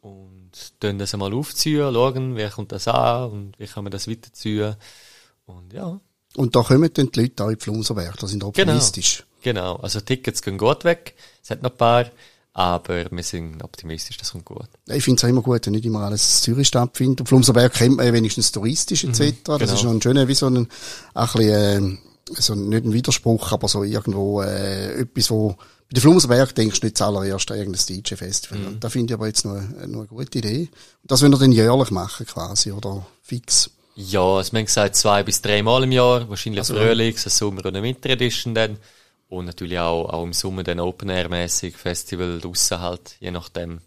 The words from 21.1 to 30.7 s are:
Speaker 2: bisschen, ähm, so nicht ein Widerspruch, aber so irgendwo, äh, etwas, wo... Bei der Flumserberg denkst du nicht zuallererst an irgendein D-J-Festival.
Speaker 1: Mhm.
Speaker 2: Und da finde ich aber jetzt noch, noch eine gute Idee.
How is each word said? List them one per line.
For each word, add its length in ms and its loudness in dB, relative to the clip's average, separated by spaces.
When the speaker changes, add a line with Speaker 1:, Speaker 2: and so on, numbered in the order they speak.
Speaker 2:
bisschen, 300 2
ähm, 540 2
so 260 -2
nicht 280 0
ein 80 0
Widerspruch, 600 0
aber 160 -2
so 160 0
irgendwo, 580 -2
äh, 600 -4
etwas, 280 -2
wo... 200 2
Bei 440 -14
der 80 2
Flumserberg 520 6
denkst 260 0
du 60 -2
nicht 120 -2
zuallererst 540 -2
an 60 -6
irgendein 280 -4
D-J-Festival. 720 -8
Speaker 1:
Mhm. 80 -6
Speaker 2:
Und 180 -12
da 60 -4
finde 240 -2
ich 40 -8
aber 100 -4
jetzt 160 -2
noch, 100 -6
noch 140 -10
eine 80 -12
gute 300 -10
Idee. 300 -4